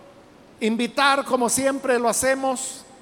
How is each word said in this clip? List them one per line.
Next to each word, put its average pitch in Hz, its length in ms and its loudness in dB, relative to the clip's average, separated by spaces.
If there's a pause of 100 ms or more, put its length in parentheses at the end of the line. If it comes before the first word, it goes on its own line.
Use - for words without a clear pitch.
(600)
invitar, 247 640 0
como 240 240 0
siempre 269 500 0
lo 240 100 0
hacemos 262 760 -2 (180)